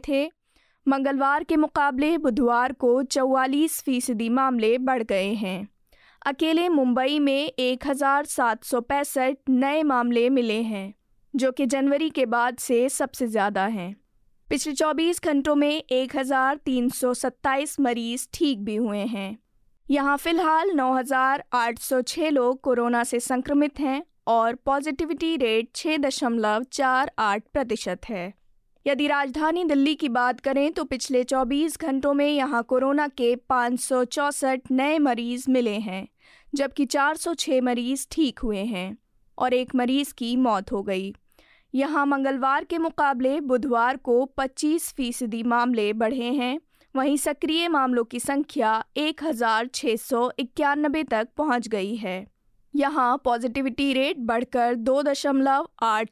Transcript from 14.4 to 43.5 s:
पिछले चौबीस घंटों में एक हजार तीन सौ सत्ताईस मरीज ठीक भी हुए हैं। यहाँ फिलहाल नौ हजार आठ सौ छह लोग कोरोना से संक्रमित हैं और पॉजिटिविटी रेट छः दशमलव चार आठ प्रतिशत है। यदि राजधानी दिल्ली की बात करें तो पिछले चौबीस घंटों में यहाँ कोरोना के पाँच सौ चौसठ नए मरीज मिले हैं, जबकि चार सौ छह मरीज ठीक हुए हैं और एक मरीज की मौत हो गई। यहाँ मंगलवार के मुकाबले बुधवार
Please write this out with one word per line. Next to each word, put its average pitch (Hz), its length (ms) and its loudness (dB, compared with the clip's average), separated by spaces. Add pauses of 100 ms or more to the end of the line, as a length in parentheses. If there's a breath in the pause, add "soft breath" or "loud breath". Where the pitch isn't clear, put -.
पिछले 302 240 -2
चौबीस 311 500 0
घंटों 294 320 2
में 294 160 2
एक 254 440 -2
हजार 269 420 0
तीन 254 320 0
सौ 254 240 0
सत्ताईस 269 640 -2
मरीज 240 540 -2
ठीक 262 300 0
भी 208 120 -4
हुए 214 220 -2
हैं। 208 400 -6 (480)
यहाँ 277 320 2
फिलहाल 330 540 2
नौ 262 220 2
हजार 262 500 2 (100)
आठ 233 260 0
सौ 254 240 0
छह 311 260 -2
लोग 262 320 2
कोरोना 240 420 2
से 240 160 -2
संक्रमित 285 600 0
हैं 285 240 -2 (240)
और 226 280 2
पॉजिटिविटी 311 800 -2
रेट 233 380 0
छः 311 220 -2
दशमलव 233 720 0
चार 262 480 0
आठ 214 240 0 (100)
प्रतिशत 226 560 -4
है। 190 240 -8 (520)
यदि 285 220 0
राजधानी 294 560 0
दिल्ली 294 320 2
की 294 140 -2
बात 247 300 0
करें 277 320 0
तो 330 120 -4
पिछले 254 400 -2
चौबीस 277 560 0
घंटों 277 340 0
में 285 160 2
यहाँ 262 340 0
कोरोना 277 440 2
के 247 280 0 (140)
पाँच 247 300 2
सौ 254 260 0
चौसठ 262 680 -2
नए 285 280 2
मरीज 247 500 0
मिले 240 300 2
हैं, 190 280 -8 (460 soft breath)
जबकि 277 320 -2
चार 285 300 2
सौ 339 180 -4
छह 262 280 0
मरीज 247 500 -2
ठीक 302 280 0
हुए 208 260 -4
हैं 196 300 -6 (420)
और 254 160 0
एक 254 220 0
मरीज 262 360 2
की 240 260 -4
मौत 214 340 0
हो 196 120 -2
गई। 196 300 -4 (600 soft breath)
यहाँ 285 320 2
मंगलवार 269 580 0
के 339 140 -4
मुकाबले 285 640 0
बुधवार 247 560 2